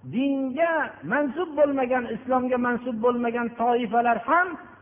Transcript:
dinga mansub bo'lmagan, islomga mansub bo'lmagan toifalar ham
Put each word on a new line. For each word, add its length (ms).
dinga 600
mansub 540
bo'lmagan, 560
islomga 460
mansub 440
bo'lmagan 520
toifalar 640
ham 300